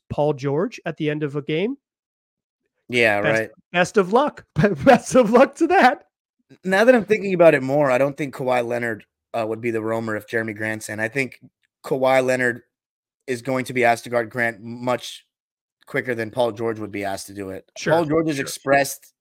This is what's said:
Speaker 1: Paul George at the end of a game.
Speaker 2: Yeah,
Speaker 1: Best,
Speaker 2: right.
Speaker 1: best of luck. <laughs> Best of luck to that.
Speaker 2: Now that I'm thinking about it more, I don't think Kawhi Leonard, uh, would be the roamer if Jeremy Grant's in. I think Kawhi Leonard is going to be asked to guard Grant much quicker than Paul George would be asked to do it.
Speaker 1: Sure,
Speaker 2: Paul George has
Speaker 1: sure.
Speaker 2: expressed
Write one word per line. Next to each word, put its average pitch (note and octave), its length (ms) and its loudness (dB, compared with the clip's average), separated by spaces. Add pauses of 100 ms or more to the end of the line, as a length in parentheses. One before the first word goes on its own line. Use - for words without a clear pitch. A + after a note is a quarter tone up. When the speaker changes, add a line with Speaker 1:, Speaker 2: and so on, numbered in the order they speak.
Speaker 1:
Paul D3 240 0
George C#3+ 520 -4
at D#3+ 120 -8
the D3+ 120 -2
end D3+ 140 -4
of C#3 120 -6
a D3 60 -4
game. F3+ 340 -4 (1120)
Speaker 2:
Yeah, A2+ 320 2
Speaker 1:
Best, A2 200 2
Speaker 2:
right. A2 80 -6 (240)
Speaker 1:
best F3 240 0
of F#3+ 160 2
luck. C#4+ 360 0
<laughs> F3+ 340 0
Best - 320 6
of A#3+ 160 6
luck B3 240 6
to D#4+ 120 2
that. D#4+ 380 4 (580)
Speaker 2:
Now F#3+ 200 2
that B3+ 100 8
I'm A3+ 120 2
thinking G3+ 280 0
about E3+ 220 6
it C3 80 -2
more, C#3 260 2
I B2 80 4
don't C#3 180 0
think C#3 200 -8
Kawhi B2 300 0
Leonard, A#2 400 -6 (280)
uh, A2+ 140 -2
would A2 140 -6
be A#2+ 100 -2
the A2+ 100 -2
roamer A2+ 340 -4
if G#2+ 120 -8
Jeremy A2 260 -4
Grant's A2 360 -6
in. G#2+ 100 -8
I A2 80 -2
think B2+ 320 -6 (440)
Kawhi C3 400 2
Leonard B2+ 380 -2 (640)
is B2 140 -6
going C3 240 -4
to C3+ 80 -12
be B2 100 0
asked A#2 200 2
to A#2+ 80 -16
guard A#2 180 -2
Grant A#2 320 -4
much A#2+ 640 -6 (640)
quicker B2+ 260 -4
than A2 160 -6
Paul A#2 220 0
George A2+ 280 -6
would G#2 120 -10
be G2+ 120 -8
asked G2 240 -8
to G2+ 60 -20
do G2 160 -10
it. F#2+ 280 -14
Speaker 1:
Sure, - 160 -2
Speaker 2:
Paul E3 120 2
George D#3 220 -2
has D#3 80 -2
Speaker 1:
sure. C3+ 80 -4
Speaker 2:
expressed - 760 -2